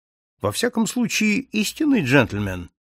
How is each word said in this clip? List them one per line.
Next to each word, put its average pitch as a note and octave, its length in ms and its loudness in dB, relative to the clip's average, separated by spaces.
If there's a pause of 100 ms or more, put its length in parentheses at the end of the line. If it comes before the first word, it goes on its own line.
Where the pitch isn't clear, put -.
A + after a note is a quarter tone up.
(400)
Во G2+ 120 -2
всяком A3+ 340 0
случае, G#3+ 540 0
истинный G#3+ 680 0
джентльмен G2+ 640 0 (200)